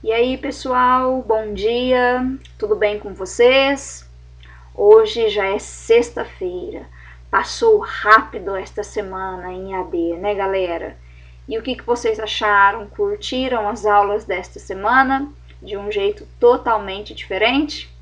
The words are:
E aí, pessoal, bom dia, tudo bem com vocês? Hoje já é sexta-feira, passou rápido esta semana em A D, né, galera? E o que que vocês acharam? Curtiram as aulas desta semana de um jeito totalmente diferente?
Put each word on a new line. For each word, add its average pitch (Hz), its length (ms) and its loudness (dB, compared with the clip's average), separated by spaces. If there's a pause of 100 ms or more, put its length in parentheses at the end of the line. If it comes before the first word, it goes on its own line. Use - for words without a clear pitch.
E 220 80 0
aí, 254 240 2
pessoal, 254 840 0
bom 220 320 0
dia, 247 680 2 (360)
tudo 214 160 0
bem 208 240 0
com 202 120 -12
vocês? 262 960 0 (680)
Hoje 220 540 6
já 202 180 -2
é 196 100 -2
sexta-feira, - 1300 -4 (460)
passou 214 480 2
rápido 196 760 2
esta 202 280 -8
semana 190 680 -8
em 190 220 -10
A 185 80 -4
D, 170 360 -4
né, 202 180 -4
galera? 190 600 -4 (540)
E 226 80 -6
o 226 60 -8
que 254 100 -6
que - 100 -12
vocês 240 360 -2
acharam? 208 680 2
Curtiram 214 840 -4
as 208 160 -8
aulas 208 420 2
desta 185 340 -8
semana 262 680 0 (320)
de 202 160 -12
um 202 160 -8
jeito 208 360 -2 (120)
totalmente 214 760 2
diferente? 247 760 -2 (100)